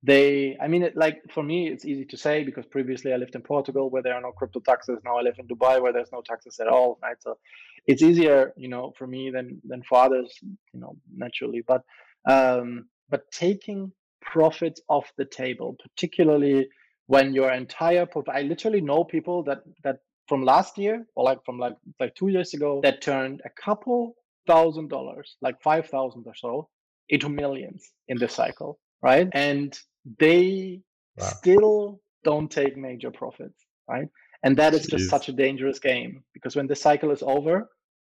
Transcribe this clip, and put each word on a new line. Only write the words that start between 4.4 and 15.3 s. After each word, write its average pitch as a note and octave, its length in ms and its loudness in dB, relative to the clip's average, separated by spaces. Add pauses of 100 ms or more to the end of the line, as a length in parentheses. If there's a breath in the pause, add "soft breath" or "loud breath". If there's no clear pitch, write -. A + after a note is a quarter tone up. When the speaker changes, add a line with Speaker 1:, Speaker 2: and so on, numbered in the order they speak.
Speaker 1:
taxes. A#2+ 460 -2
Now A#2+ 120 -2
I A#2+ 60 -2
live A#2+ 160 -2
in B2+ 80 -18
Dubai B2+ 340 2
where B2 120 0
there's A#2+ 180 -4
no A#2+ 160 -14
taxes - 320 -16
at A2 80 -4
all, B2 380 2
right? A#2+ 160 -6
So - 180 -12 (480 loud breath)
it's C#3 160 4
easier, D#3 540 6
you B2+ 120 -16
know, B2 300 -10
for C3 80 -12
me C3 240 -10
than, B2+ 340 -10
than B2+ 240 -12
for B2+ 100 6
others, B2+ 440 4
you - 380 -20
know, - 160 -18 (180)
naturally. A#2+ 500 -10
But, B2+ 180 0 (460 soft breath)
um, B2+ 600 2 (220)
but - 200 -6
taking G3 640 -6 (280)
profits D#3+ 680 0
off C#3+ 300 -2
the C#3 60 -2
table, B2 560 -8